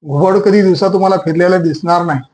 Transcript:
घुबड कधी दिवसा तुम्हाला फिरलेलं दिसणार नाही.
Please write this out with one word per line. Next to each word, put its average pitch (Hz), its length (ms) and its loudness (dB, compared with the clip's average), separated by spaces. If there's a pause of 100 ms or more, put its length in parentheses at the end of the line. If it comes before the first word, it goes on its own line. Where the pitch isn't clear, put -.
घुबड 156 320 0
कधी 202 240 2
दिवसा 190 260 2
तुम्हाला 190 300 0
फिरलेलं 175 440 0
दिसणार 170 420 -2
नाही. 151 160 -4 (140)